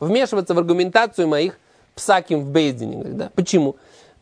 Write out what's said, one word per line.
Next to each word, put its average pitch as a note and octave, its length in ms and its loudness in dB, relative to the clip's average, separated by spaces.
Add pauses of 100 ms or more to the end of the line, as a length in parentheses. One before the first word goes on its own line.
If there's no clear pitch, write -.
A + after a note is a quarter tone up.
вмешиваться G3 540 0
в E3+ 40 4
аргументацию F3+ 680 2
моих D#3 320 -2 (340)
псаким F3 460 0
в C#3 100 -8
Бейздине. C3+ 460 -2
Говорит, - 200 -10
да? - 180 -8
Почему? E3 420 2 (460)